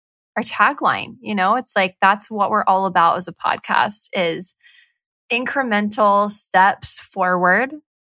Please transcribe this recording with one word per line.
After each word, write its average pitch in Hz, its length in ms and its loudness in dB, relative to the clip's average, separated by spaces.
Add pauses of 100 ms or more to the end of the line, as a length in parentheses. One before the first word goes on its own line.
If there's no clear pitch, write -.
(360)
our 226 80 -4
tagline. 220 760 -2
You 214 140 -8
know, 202 200 2
it's 254 200 -4
like, 190 260 0
that's 202 280 2
what 208 220 -2
we're 208 160 0
all 190 200 2
about 175 300 2
as 180 100 -6
a 170 60 -12
podcast - 800 -2
is 170 420 -4 (760)
incremental 208 1000 0
steps - 680 0
forward, 185 760 0 (360)